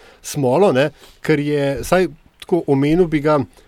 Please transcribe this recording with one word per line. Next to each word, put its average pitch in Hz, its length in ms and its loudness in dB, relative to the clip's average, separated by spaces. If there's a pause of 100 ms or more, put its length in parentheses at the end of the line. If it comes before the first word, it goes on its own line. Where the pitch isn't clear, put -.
(200)
smolo, 151 500 0
ne, 135 160 2 (320)
ker 156 200 0
je, 147 280 -2 (140)
saj 180 260 0 (300)
tako 170 280 -2
omenil 147 420 2
bi 156 140 -2
ga, 151 160 2 (320)